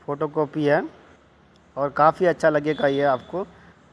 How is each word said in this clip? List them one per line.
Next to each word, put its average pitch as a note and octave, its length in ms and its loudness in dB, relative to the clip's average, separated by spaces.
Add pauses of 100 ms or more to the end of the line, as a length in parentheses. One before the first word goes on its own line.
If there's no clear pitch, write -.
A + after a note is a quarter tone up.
फोटोकॉपी D3 600 -4
है D3+ 180 2 (960)
और C#3+ 120 -4
काफ़ी D#3 360 2
अच्छा D#3+ 240 2
लगेगा D3 380 0
ये C#3 160 0
आपको C#3+ 400 -2 (500)